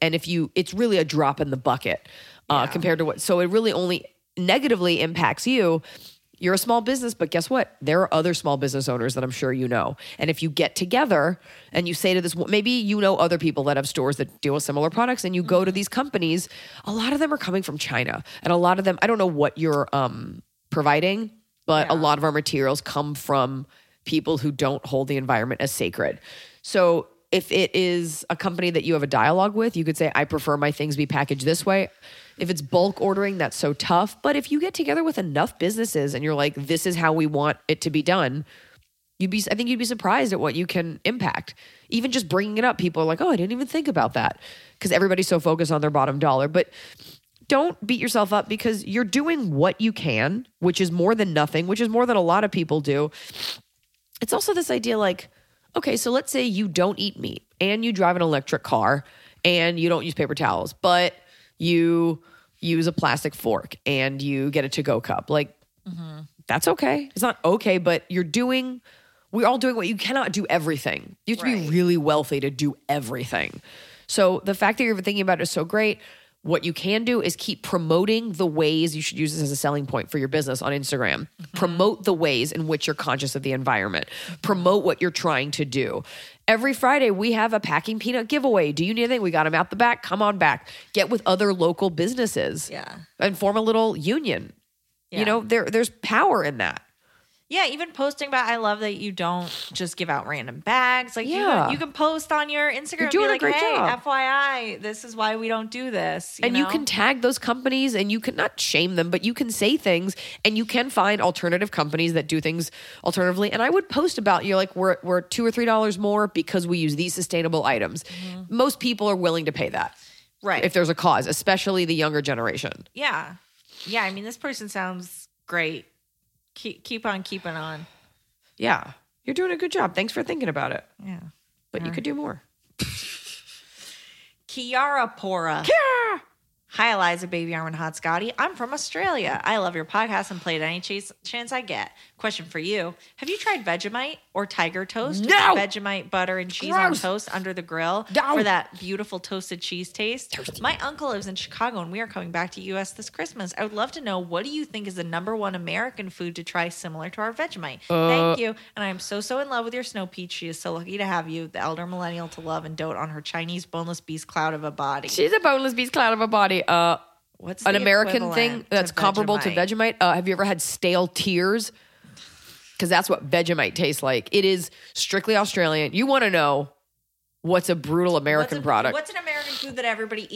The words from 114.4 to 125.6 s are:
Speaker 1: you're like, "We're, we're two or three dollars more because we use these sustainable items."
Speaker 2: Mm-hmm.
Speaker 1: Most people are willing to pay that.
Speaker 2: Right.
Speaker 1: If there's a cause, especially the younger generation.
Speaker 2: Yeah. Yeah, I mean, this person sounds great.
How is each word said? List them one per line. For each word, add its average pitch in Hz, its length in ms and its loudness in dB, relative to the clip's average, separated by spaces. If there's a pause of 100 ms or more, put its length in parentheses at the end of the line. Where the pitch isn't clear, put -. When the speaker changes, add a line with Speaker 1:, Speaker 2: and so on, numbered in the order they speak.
Speaker 1:
you're 190 140 2
like, 190 180 -2
"We're, 185 260 2
we're 180 200 0
two 233 240 -4
or 226 40 2
three 233 140 0
dollars 220 340 2
more 208 300 2
because 170 380 -2
we 175 100 0
use 151 200 0
these 143 180 -2
sustainable 165 500 0
items." 113 400 0
Speaker 2:
Mm-hmm. 180 500 -12
Speaker 1:
Most 247 240 2
people 220 300 0
are 196 80 2
willing 170 300 0
to 151 60 0
pay - 180 -4
that. - 260 -6 (460)
Speaker 2:
Right. 190 200 0
Speaker 1:
If 185 120 0
there's 170 160 4
a 170 40 -2
cause, 139 320 4
especially 190 600 0
the 165 80 0
younger 151 260 0
generation. 123 720 -4
Speaker 2:
Yeah. 185 440 -4 (500)
Yeah, 220 160 -2
I 190 80 -2
mean, 196 140 -10
this 226 120 -12
person 247 320 -8
sounds 185 600 -8 (180)
great. 160 400 -4 (680)